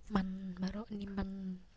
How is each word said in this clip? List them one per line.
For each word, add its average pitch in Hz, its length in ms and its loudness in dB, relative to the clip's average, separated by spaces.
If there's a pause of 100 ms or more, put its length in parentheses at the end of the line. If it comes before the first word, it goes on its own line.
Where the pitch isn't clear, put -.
man, 190 480 2
baru 196 320 0
di 202 240 -4
man, 196 480 0 (180)